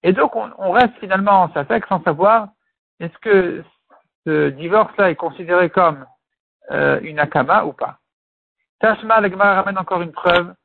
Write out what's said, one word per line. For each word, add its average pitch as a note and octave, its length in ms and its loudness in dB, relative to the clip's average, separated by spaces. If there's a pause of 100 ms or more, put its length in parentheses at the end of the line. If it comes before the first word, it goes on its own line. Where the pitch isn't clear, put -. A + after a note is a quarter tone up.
Et F#3 80 2
donc, F#3+ 240 0
on, A3 220 -8
on F#3+ 140 -4
reste A#3+ 280 2
finalement G3 440 2
en D#3 100 -4
Safek D#3+ 320 -2
sans F#3 180 -4
savoir G3+ 460 2 (500)
est-ce E3 200 -12
que F3+ 440 0 (640)
ce D3+ 240 0
divorce-là F3+ 640 0
est D3 40 -4
considéré F3 540 -2
comme, D#3+ 360 0 (680)
euh, C#3+ 320 0
une D3+ 160 -10
akama D3 460 0
ou D3 80 -8
pas. - 260 -10 (800)
Tashma, A3 420 2
la G3+ 80 -2
Gemara F#3+ 320 2
ramène F#3+ 160 -6
encore F3+ 240 -4
une E3 100 -8
preuve. F3 540 -2